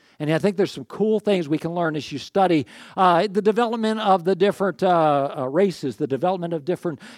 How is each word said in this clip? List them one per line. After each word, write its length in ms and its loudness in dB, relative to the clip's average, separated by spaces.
And 120 -2
I 80 2
think 180 0
there's 140 0
some 140 -12
cool 340 -2
things 280 0
we 120 -2
can 160 -8
learn 200 -2
as 160 -8
you 60 -8
study, 480 2
uh, 340 4
the 100 -4
development 600 0
of 240 2
the 120 0
different, 460 0
uh, 560 2
uh, 100 -4
races, 500 -2
the 100 -2
development 480 -4
of 100 -8
different 340 -6